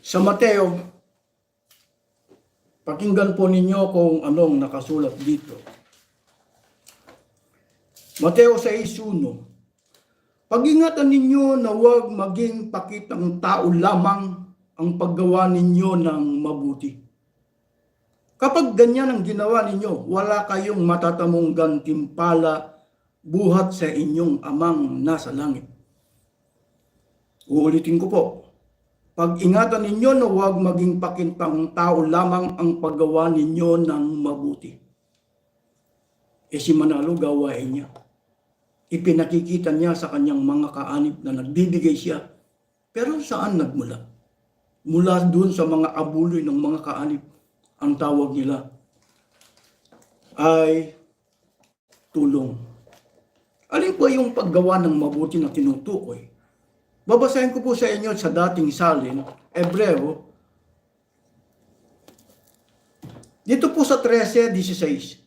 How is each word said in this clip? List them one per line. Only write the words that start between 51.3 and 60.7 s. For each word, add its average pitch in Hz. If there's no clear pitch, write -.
tulong. 139
Alin 370
po -
yung 254
paggawa 180
ng 160
mabuti 151
na 147
tinutukoy? 135
Babasahin 254
ko 247
po 247
sa 233
inyo 208
sa 180
dating 170
salin, 139
Hebreo. 170